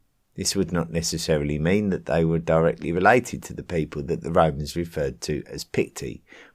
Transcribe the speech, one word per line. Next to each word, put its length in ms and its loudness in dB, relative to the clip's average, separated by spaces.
This 180 -4
would 160 0
not 220 -2
necessarily 640 0
mean 320 2
that 160 -4
they 180 2
were 140 2
directly 540 2
related 500 2
to 120 -14
the 100 -10
people 400 -4
that 180 -4
the 80 -6
Romans 460 2
referred 460 -4
to 260 -4
as 160 -12
Picti 580 -4